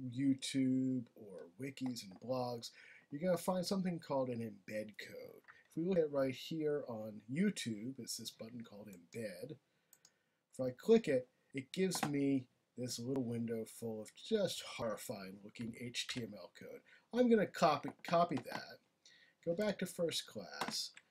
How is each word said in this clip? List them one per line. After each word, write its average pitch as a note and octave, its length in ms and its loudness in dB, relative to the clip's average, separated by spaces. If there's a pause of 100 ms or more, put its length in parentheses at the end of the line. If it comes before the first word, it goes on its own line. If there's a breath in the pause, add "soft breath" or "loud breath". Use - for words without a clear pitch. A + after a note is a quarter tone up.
(100)
YouTube C3 920 2 (100)
or F2+ 340 -14 (120)
wikis B2+ 420 -4
and F#2+ 220 -14
blogs, B2 460 -2 (400 loud breath)
you're D3 100 -6
gonna F3+ 160 4
find F#3 280 0
something F3+ 340 0
called C3+ 320 0
an A#2 80 -2
embed G#2+ 600 -6
code. - 440 -14 (280 loud breath)
If - 60 -10
we D#3+ 80 0
look F#3 140 6
at D#3 120 4
right C3+ 240 2
here D3+ 540 0
on A2 320 -6 (100)
YouTube, C3 680 0
it's - 180 -6
this A2 140 -10
button A#2 320 -12
called G#2 260 -14
embed. G2+ 680 -10 (960 soft breath)
If - 80 -10
I B2+ 100 0
click A3+ 360 6
it, B2+ 220 2 (260 soft breath)
it C3+ 180 -6
gives F#3 340 2
me C#3 400 4 (320)
this B2 200 -4
little B2+ 260 0
window A#2 420 -2 (120)
full A2 220 -4
of G#2+ 160 -12
just - 460 0 (140)
horrifying G2+ 680 -4
looking A2+ 340 -8
H A#2+ 300 -4
T B2 140 -4
M G#2 120 -6
L - 240 -14
code. D#2+ 220 -14 (340 loud breath)
I'm B3 140 6
gonna A3+ 180 8
copy, D3 440 4 (160)
copy E3+ 300 4
that, - 420 -8 (640 loud breath)
go E3+ 100 0
back G#3 260 2
to F#3+ 60 0
first - 400 0
class, - 680 -4 (180 loud breath)